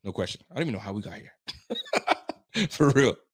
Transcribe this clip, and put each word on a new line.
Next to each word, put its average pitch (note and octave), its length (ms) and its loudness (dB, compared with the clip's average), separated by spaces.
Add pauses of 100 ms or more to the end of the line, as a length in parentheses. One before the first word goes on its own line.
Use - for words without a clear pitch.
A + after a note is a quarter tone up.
No G2 80 -8
question. - 380 -6
I - 40 -20
don't C#3 80 -4
even D3 120 -2
know F#2 60 -6
how G2 120 -10
we G#2 80 -4
got - 140 -12
here. - 1500 -4
<laughs> - 20 -6
For C#3+ 220 4
real. C3 260 4 (180)